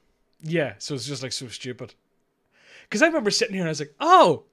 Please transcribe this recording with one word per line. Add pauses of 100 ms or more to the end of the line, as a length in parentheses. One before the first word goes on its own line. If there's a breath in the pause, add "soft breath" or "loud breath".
(420)
Yeah,
so
it's
just,
like,
so
stupid. (960 loud breath)
'Cause
I
remember
sitting
here
and
I
was
like,
"Oh,